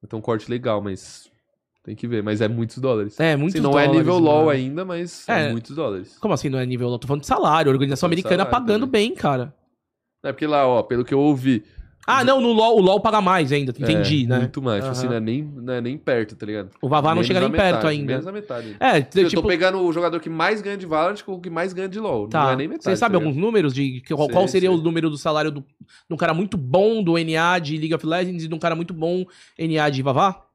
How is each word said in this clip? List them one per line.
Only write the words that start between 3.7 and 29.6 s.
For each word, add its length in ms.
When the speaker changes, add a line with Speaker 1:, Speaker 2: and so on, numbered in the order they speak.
Speaker 1:
é 80
Speaker 2:
dólares, 200
Speaker 1:
nível 120
LOL 280
Speaker 2:
mano. 40
Speaker 1:
ainda, 340
mas 440
é 180
Speaker 2:
É. 40
Speaker 1:
muitos 240
dólares. 460
Speaker 2:
Como 140
assim 160
não 80
é 80
nível 220
LOL? 100
Tô 100
falando 140
de 40
salário, 440
a 20
organização 360
Speaker 1:
Tô 20
falando 120
de 60
Speaker 2:
americana 220
Speaker 1:
salário 160
Speaker 2:
pagando 200
Speaker 1:
também. 220
Speaker 2:
bem, 80
cara. 380
Speaker 1:
É 100
porque 140
lá, 200
ó, 160
pelo 220
que 100
eu 60
ouvi, 440
Speaker 2:
Ah, 180
não, 160
no 120
LOL, 240
o 40
LOL 200
paga 200
mais 320
ainda, 260
entendi, 460
Speaker 1:
é, 20
Speaker 2:
né? 140
Speaker 1:
muito 200
mais, 220
tipo 100
assim, 140
Speaker 2:
Aham. 40
Speaker 1:
não 60
é 40
nem, 220
não 320
é 60
nem 160
perto, 400
tá 80
ligado? 260
Speaker 2:
O 60
Vavá 220
não 60
Speaker 1:
Menos 120
Speaker 2:
chega 120
Speaker 1:
da 80
Speaker 2:
nem 80
perto 200
Speaker 1:
metade, 120
Speaker 2:
ainda. 180
Speaker 1:
menos 200
da 60
metade. 480
Speaker 2:
É, 180
Speaker 1:
Eu 300
Speaker 2:
tipo 140
Speaker 1:
tô 60
pegando 320
o 120
jogador 260
que 100
mais 320
ganha 160
de 100
Valorant 380
com 100
o 60
que 80
mais 240
ganha 160
de 120
LOL, 280
Speaker 2:
Tá. 160
Speaker 1:
não 60
é 60
nem 120
metade, 160
Speaker 2:
Você 120
sabe 160
Speaker 1:
tá 60
Speaker 2:
alguns 160
Speaker 1:
ligado? 120
Speaker 2:
números 280
de 260
que, 140
qual, 120
Speaker 1:
Sei, 80
Speaker 2:
qual 140
seria 220
Speaker 1:
sei. 80
Speaker 2:
o 40
número 260
do 80
salário 340
do, 100
de 540
um 20
cara 180
muito 240
bom 440
do 160
N 180
A 220
de 200
League 160
of 100
Legends 400
e 40
de 60
um 40
cara 160
muito 180
bom 320
N 200